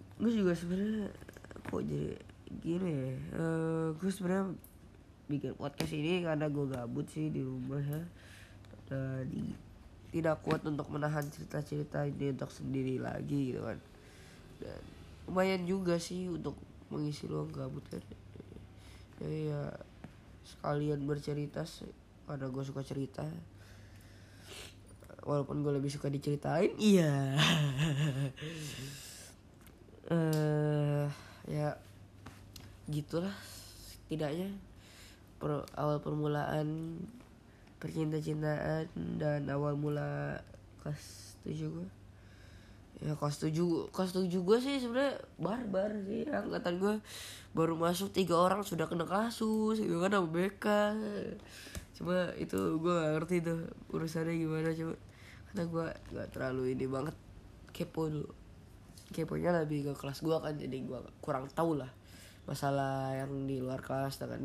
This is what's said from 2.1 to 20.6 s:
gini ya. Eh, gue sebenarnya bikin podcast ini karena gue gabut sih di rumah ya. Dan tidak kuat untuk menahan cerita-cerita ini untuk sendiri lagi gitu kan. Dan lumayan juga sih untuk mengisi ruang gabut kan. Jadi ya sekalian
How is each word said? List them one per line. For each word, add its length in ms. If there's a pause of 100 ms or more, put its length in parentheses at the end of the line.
gini 320
ya. 200 (200)
Eh, 520 (120)
gue 160
sebenarnya 400 (760)
bikin 240
podcast 400
ini 240
karena 320
gue 160
gabut 400
sih 240
di 80
rumah 400
ya. 240 (880)
Dan 320 (880)
tidak 320
kuat 240
untuk 240
menahan 400
cerita-cerita 720
ini 320
untuk 160
sendiri 480
lagi 560
gitu 80
kan. 160 (800)
Dan 200 (440)
lumayan 400
juga 320
sih 320
untuk 320 (320)
mengisi 320
ruang 240
gabut 400
kan. 160 (1120)
Jadi 320
ya 240 (720)
sekalian 640